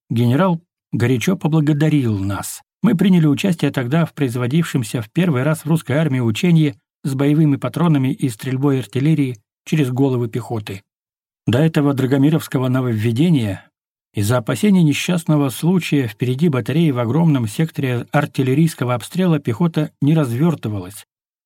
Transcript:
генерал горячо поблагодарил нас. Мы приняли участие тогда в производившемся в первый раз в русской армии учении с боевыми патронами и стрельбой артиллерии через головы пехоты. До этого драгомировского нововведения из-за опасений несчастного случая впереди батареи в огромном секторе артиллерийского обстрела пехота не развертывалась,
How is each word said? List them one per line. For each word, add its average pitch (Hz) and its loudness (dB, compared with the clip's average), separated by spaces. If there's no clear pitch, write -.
генерал 139 0
горячо 120 0
поблагодарил 151 0
нас. 95 -8
Мы 214 2
приняли 180 4
участие 147 0
тогда 143 0
в - -10
производившемся 127 -2
в 104 -14
первый 160 0
раз 156 -2
в - -6
русской 160 -2
армии 147 0
учении 147 2
с 135 -4
боевыми 143 2
патронами 139 0
и - -4
стрельбой 131 -2
артиллерии 135 -2
через 147 0
головы 127 0
пехоты. 113 -8
До 113 2
этого 151 2
драгомировского 135 2
нововведения 120 0
из-за 107 0
опасений 185 2
несчастного 151 0
случая 156 0
впереди 127 -2
батареи 135 0
в 123 -2
огромном 131 2
секторе 127 -4
артиллерийского 135 0
обстрела 165 -2
пехота 151 -2
не 143 2
развертывалась, 120 -2